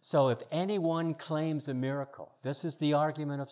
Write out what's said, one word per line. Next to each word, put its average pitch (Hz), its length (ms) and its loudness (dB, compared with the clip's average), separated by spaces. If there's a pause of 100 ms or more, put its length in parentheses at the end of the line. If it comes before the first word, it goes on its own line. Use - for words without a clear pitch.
(120)
So 139 160 6
if 120 120 2 (120)
anyone 165 640 0 (120)
claims 156 400 -2
a 139 60 -4
miracle, 131 600 -4 (100)
this 139 220 -4
is 156 160 -4
the 151 120 2
argument 147 480 0
of 139 100 -8